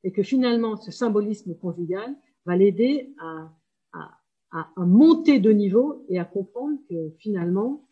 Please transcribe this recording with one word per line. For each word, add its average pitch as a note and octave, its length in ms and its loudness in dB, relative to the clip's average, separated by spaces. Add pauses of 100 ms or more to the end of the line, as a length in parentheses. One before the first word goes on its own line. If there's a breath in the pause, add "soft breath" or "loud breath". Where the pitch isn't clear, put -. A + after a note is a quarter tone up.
Et F#3+ 60 -4
que G3 120 -4
finalement, A#3 540 0
ce G#3+ 140 -16
symbolisme G#3 640 -4
conjugal F#3 600 -8 (320)
va F3 100 0
l'aider B3 640 2
à, D#3+ 320 -16 (400)
à, E3 260 -18 (340)
à, D#3+ 220 -10
à F#3 120 -4
monter D4 520 6
de G#3 120 4
niveau G#3+ 580 0
et F#3 100 -2
à E3+ 60 -4
comprendre B3 540 -8 (100)
que D#3+ 300 -8
finalement G3+ 720 -4